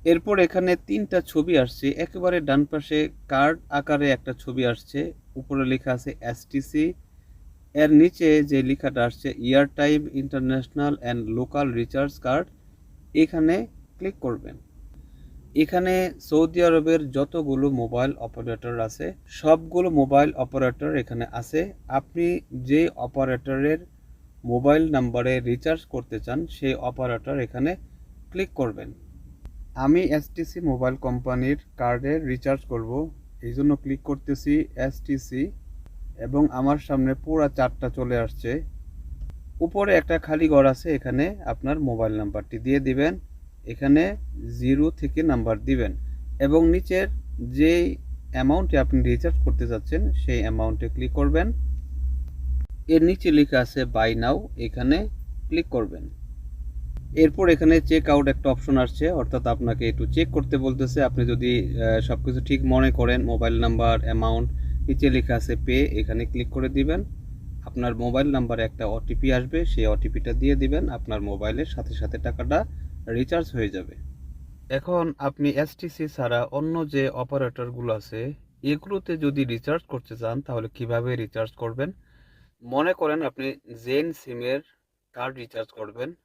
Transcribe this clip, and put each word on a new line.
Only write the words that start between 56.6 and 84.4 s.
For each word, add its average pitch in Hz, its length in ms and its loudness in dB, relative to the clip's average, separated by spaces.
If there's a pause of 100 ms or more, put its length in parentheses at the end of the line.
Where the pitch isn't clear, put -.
এরপর 160 340 6
এখানে 160 320 6
চেক 160 280 2
আউট 143 200 6
একটা 135 220 0
অপশন 131 280 0
আসছে, 127 340 0
অর্থাৎ 127 340 -2
আপনাকে 117 420 0
একটু - 240 -2
চেক 165 180 2
করতে 143 280 0
বলতেছে। 131 440 0
আপনি 123 220 2
যদি, 123 360 0
আহ, 113 400 2
সবকিছু 127 480 -2
ঠিক 135 160 2
মনে 131 280 6
করেন, 123 320 2
মোবাইল 117 360 2
নাম্বার, 117 360 4 (100)
অ্যামাউন্ট, 117 420 2 (380)
নিচে 135 240 2
লেখা 123 260 2
আছে 113 180 -2 (100)
পে, 127 120 2 (240)
এখানে 113 260 -2
ক্লিক 120 240 -4
করে 131 180 -2
দিবেন। 139 320 0 (640)
আপনার 123 300 -4
মোবাইল 123 360 0
নাম্বারে 120 320 0
একটা 110 240 -4
ওটিপি 113 460 -2
আসবে, 131 340 0
সেই 113 200 0
ওটিপিটা 113 460 0
দিয়ে 135 240 2
দিবেন, 135 320 0
আপনার 113 340 -6
মোবাইলের 107 520 -4
সাথে - 200 -8
সাথে 123 240 -4
টাকাটা 127 400 -2 (500)
রিচার্জ 131 460 -2
হয়ে 110 220 -2
যাবে। - 180 -10 (760)
এখন 170 340 0 (140)
আপনি 143 300 -2 (140)
এসটিসি 160 460 -6
ছাড়া 120 320 -2 (120)
অন্য 156 220 -2 (140)
যে 139 140 0 (200)
অপারেটরগুলো 123 720 -4
আছে, 107 260 -8 (420)
এগুলোতে 180 540 -4
যদি 143 280 0
রিচার্জ 123 380 -4 (100)
করতে 120 240 -10
চান, 117 200 -4 (100)
তাহলে 113 300 -4
কিভাবে 120 400 -2
রিচার্জ 113 340 -4 (120)
করবেন? 123 280 -4 (720)
মনে 143 320 0
করেন 156 280 0
আপনি 135 260 -6 (360)
জেন 139 280 0
সিমের 127 480 -6 (540)